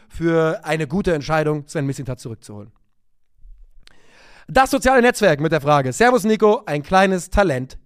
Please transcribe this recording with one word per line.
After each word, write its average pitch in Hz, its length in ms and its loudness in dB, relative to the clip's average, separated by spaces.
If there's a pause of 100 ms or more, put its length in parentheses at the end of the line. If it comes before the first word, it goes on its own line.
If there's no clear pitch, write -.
für 160 560 -2
eine 156 240 -4
gute 180 260 -2
Entscheidung, 151 540 -4
Sven 147 180 -6
Mislintat 131 360 -8
zurückzuholen. 107 500 -16 (1800)
Das 262 220 2
soziale 262 300 2
Netzwerk 202 380 4
mit 156 140 -2
der 151 80 0
Frage, 139 320 0
Servus 233 320 2
Nico, 214 400 2
ein 147 180 -6
kleines 190 460 0
Talent, 135 560 -2